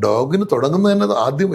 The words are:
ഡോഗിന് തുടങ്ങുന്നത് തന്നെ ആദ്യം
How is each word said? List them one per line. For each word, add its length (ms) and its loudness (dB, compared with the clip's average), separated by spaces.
ഡോഗിന് 480 0
തുടങ്ങുന്നത് 400 2
തന്നെ 140 0
ആദ്യം 300 -2